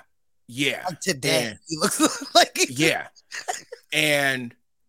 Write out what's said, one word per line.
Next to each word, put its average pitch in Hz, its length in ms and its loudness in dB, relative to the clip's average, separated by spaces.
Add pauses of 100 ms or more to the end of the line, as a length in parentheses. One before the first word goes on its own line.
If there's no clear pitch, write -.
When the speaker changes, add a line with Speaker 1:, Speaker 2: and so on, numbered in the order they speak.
(460)
Speaker 1:
Yeah. 127 400 -2
Speaker 2:
Like 185 140 -8
today, 151 460 0
Speaker 1:
And 107 200 -10
Speaker 2:
he 156 120 -6
looks 202 220 0
<laughs> - 340 0
like - 240 4 (100)
Speaker 1:
Yeah. 143 400 0 (840)
And 143 600 0 (340)